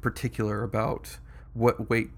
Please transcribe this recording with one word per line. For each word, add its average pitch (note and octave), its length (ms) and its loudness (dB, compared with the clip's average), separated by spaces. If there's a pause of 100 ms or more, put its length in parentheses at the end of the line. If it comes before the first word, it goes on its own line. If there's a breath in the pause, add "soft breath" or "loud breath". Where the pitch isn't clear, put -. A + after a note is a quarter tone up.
particular A2+ 600 0
about - 540 -2 (360 soft breath)
what A#2 360 4
weight A2+ 280 2